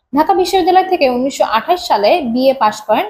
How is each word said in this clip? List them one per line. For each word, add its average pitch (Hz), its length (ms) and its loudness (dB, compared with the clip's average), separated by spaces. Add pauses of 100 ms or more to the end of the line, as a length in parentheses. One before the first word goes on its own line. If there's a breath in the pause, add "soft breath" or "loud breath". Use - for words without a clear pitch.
(160)
ঢাকা 320 180 2
বিশ্ববিদ্যালয় 370 540 2
থেকে 311 220 0
উনিশশো 254 340 -2
আঠাশ 330 440 -2
সালে 240 320 2
বিএ 262 340 0
পাস 214 260 -2
করেন। 262 300 -2